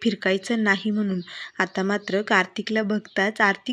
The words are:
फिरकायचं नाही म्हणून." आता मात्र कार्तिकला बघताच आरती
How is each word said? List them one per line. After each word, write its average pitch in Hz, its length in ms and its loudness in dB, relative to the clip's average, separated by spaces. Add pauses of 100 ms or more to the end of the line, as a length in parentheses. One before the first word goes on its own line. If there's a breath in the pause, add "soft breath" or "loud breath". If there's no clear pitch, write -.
फिरकायचं 196 640 0
नाही 202 260 0
म्हणून." 202 300 -2 (380 loud breath)
आता 190 240 -2
मात्र 202 400 -2
कार्तिकला 214 600 0
बघताच 208 580 -2
आरती 202 320 2